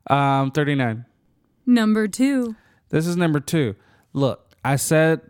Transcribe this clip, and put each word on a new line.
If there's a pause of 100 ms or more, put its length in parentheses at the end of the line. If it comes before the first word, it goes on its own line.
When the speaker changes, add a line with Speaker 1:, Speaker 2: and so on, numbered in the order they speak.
Speaker 1:
Um,
thirty-nine. (640)
Speaker 2:
Number
two. (360)
Speaker 1:
This
is
number
two. (380)
Look, (100)
I
said